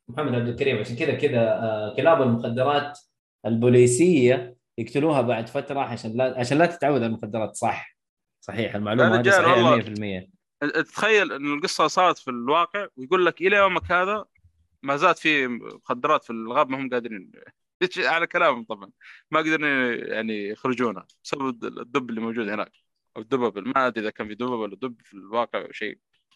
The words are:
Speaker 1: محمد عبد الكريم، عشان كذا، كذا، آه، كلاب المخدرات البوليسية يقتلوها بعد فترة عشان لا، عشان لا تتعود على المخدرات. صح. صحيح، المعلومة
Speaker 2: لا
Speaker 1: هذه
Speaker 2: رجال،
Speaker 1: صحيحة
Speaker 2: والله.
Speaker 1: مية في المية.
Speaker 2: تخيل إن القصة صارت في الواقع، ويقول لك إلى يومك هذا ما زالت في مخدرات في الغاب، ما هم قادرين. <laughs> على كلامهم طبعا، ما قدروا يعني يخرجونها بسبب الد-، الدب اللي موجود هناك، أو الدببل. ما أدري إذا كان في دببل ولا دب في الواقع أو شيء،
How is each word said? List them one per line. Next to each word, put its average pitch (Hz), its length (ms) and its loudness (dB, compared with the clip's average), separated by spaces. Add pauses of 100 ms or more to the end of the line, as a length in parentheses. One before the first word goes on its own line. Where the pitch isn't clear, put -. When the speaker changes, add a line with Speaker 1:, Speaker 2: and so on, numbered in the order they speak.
Speaker 1:
محمد 127 260 -4
عبد 117 140 0
الكريم، 123 300 0
عشان - 180 -6
كذا، 127 180 -2
كذا، 123 260 2
آه، 110 560 0
كلاب 139 260 4
المخدرات 127 760 0 (480)
البوليسية 123 1080 4 (220)
يقتلوها 143 420 0
بعد 113 280 -2
فترة 139 320 -6
عشان 113 360 -6
لا، 127 220 0
عشان 127 200 0
لا 170 80 6
تتعود 143 360 0
على 113 40 0
المخدرات. 110 500 -6
صح. - 400 -4 (440)
صحيح، 98 340 -6
المعلومة 104 340 2
Speaker 2:
لا - 60 4
Speaker 1:
هذه 120 60 4
Speaker 2:
رجال، 190 140 4
Speaker 1:
صحيحة 175 200 6
Speaker 2:
والله. 131 220 6
Speaker 1:
مية 113 60 0
في 101 60 -12
المية. 101 540 -8 (400)
Speaker 2:
تخيل 202 500 2
إن 143 220 -4
القصة 160 320 0
صارت 170 320 2
في - 120 -10
الواقع، 156 640 -2
ويقول 165 300 0
لك - 140 -2
إلى 190 160 2
يومك 185 360 2
هذا 190 320 0 (580)
ما 139 140 -2
زالت 165 220 4
في 147 280 2
مخدرات 123 800 -4
في - 60 -14
الغاب، 120 380 -2
ما 131 100 -4
هم 135 120 -8
قادرين. 113 420 -8 (480)
<laughs> 180 180 -4
على 165 280 0
كلامهم 151 380 2
طبعا، 101 260 -14 (400)
ما 156 100 2
قدروا 147 520 0
يعني 107 560 -6
يخرجونها 113 580 -4 (180)
بسبب 131 240 -6
الد-، 113 300 -8
الدب 120 320 -6
اللي 113 100 -6
موجود 113 280 -4
هناك، 104 240 -6 (440)
أو 110 60 -12
الدببل. 113 460 -4
ما 135 180 0
أدري 117 140 -4
إذا 107 100 -4
كان 107 180 -10
في 104 60 -14
دببل 123 180 -6
ولا 104 240 -8
دب 120 280 -10
في - 100 -20
الواقع 104 460 -6
أو - 120 -12
شيء، - 260 -10 (380)